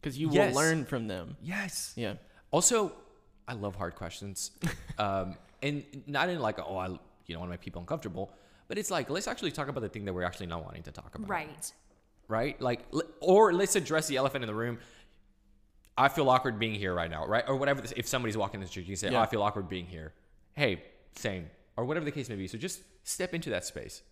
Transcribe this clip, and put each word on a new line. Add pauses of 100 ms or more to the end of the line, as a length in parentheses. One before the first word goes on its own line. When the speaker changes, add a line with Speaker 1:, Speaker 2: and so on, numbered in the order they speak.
Speaker 1:
'cause
you
Speaker 2:
Yes.
Speaker 1:
will
learn
from
them.
Speaker 2:
Yes.
Speaker 1:
Yeah. (360)
Speaker 2:
Also, (500)
I
love
hard
questions. (100)
Speaker 1:
<laughs>
Speaker 2:
Um, (260)
and (220)
not
in,
like,
"Oh,
I, (400)
you
know,
wanna
make
people
uncomfortable," (360)
but
it's
like,
let's
actually
talk
about
the
thing
that
we're
actually
not
wanting
to
talk
about.
Speaker 3:
Right. (560)
Speaker 2:
Right?
Like,
l-, (180)
or
let's
address
the
elephant
in
the
room. (1200)
"I
feel
awkward
being
here
right
now,"
right?
Or
whatever.
This,
if
somebody's
walking
the
street,
you
can
say,
Speaker 1:
Yeah.
Speaker 2:
"Oh,
I
feel
awkward
being
here." (420)
"Hey, (300)
same." (260)
Or
whatever
the
case
may
be.
So
just (220)
step
into
that
space.